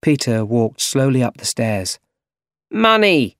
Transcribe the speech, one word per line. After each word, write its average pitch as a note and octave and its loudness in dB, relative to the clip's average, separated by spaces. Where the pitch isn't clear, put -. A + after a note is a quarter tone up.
Peter B2 0
walked A2+ -2
slowly C3+ 0
up - -2
the - -20
stairs. G#2 -4
Money! G#3 2